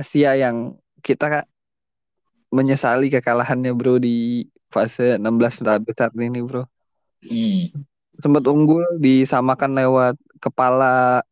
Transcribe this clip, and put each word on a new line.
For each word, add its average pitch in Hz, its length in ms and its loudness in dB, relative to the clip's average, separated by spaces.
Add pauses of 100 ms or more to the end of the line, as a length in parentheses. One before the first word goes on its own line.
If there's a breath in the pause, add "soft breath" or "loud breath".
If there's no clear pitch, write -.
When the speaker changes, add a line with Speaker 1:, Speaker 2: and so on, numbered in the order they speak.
Speaker 1:
Asia 143 320 2
yang 120 400 -2 (240)
kita 147 480 -2 (1040)
menyesali 135 560 0
kekalahannya, 127 640 -2
bro, 123 320 0
di 120 400 -2 (240)
fase 117 480 0
enam 113 240 0
belas 120 240 0 (240)
besar 113 320 -2
ini, 120 240 -4
bro. 127 240 -8 (560)
Speaker 2:
Hmm. 202 480 -2 (480)
Speaker 1:
Sempat 143 320 2
unggul, 151 320 2 (160)
disamakan 131 800 2
lewat 131 360 2 (280)
kepala 127 880 2